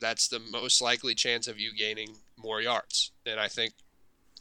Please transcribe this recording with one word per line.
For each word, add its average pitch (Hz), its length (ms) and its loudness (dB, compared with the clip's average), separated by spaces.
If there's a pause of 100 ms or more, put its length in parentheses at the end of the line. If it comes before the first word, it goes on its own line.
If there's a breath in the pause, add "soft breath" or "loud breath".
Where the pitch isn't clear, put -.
that's 113 260 2
the 120 120 -4
most 113 420 2
likely 120 320 2
chance 117 340 2
of 110 120 -8
you 110 140 -4
gaining 107 420 -2 (200)
more 110 260 -4
yards. - 500 0 (140)
And 110 140 -2
I 107 80 2
think 113 260 -2 (680)